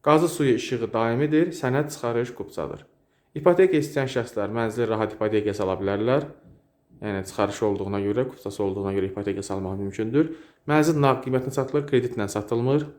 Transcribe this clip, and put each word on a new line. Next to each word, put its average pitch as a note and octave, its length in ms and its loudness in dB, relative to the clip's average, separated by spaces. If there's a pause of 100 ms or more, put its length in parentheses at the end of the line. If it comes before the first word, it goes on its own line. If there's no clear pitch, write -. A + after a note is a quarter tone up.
Qazı, D#3 260 6
suyu, C3+ 280 2
işığı A2+ 360 -4
daimidir, D3+ 600 2
sənəd C#3 400 0
çıxarış A#2+ 420 -2
kupçadır. - 520 -10 (500)
İpoteka F3 400 6
istəyən C#3+ 400 0
şəxslər G#2+ 340 -4
mənzili A2+ 380 0
rahat G#2+ 260 0
ipotekaya G#2 400 0
sala F#2+ 220 0
bilərlər. G#2+ 480 0 (800)
Yəni, G2 240 -4
çıxarışı G2+ 400 0
olduğuna G2+ 340 -2
görə, G#2 280 -2
kupçası - 340 -8
olduğuna G2 320 -2
görə G2 160 0
ipoteka G2 320 -4
salmaq F#2+ 360 -4
mümkündür. A2+ 500 0 (420)
Mənzil D3+ 320 4
nağd C3 220 4
qiymətlə B2+ 260 -2
satılır, C#3+ 380 -2
kreditlə A#2+ 420 0
satılmır. B2 540 0 (140)